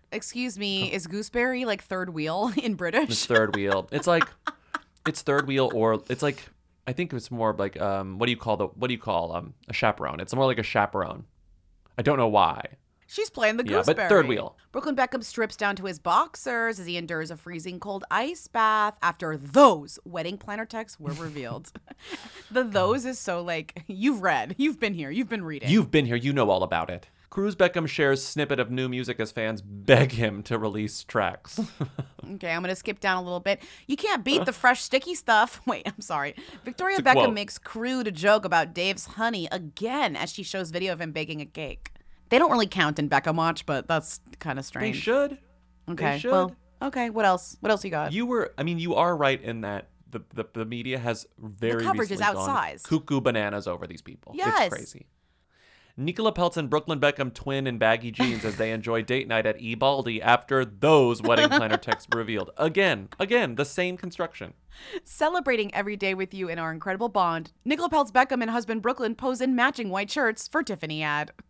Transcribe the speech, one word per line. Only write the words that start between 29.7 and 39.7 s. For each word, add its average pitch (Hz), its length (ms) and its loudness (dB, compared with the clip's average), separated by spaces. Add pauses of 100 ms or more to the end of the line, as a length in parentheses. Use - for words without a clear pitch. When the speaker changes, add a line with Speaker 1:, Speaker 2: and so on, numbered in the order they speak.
Speaker 2:
him 104 320 -2
to 113 160 -4
release 107 440 -4
tracks. - 600 -4
<laughs> - 40 -12 (680)
Speaker 1:
Okay, 175 180 -8
I'm 170 80 -4
gonna 185 140 -2
skip 196 260 -8
down 185 160 2
a 180 40 -4
little 180 200 -6
bit. 196 200 0 (240)
"You 277 120 -2
can't 392 260 -2
beat 285 220 2
the 254 80 -2
fresh, 247 280 4
sticky 277 340 0
stuff." 226 480 2
<laughs> - 40 -4
Wait, 240 180 -4
I'm - 140 -8
sorry. 147 360 -4 (280)
Victoria 370 360 -2
Speaker 2:
It's 247 60 0
a 269 60 6
Speaker 1:
Beckham 254 140 8
Speaker 2:
quote. 226 80 4
Speaker 1:
makes 208 240 -6
crude 233 580 -4
joke 202 300 4
about 165 280 2
Dave's 180 320 -2
honey 214 460 -4
again 196 640 -4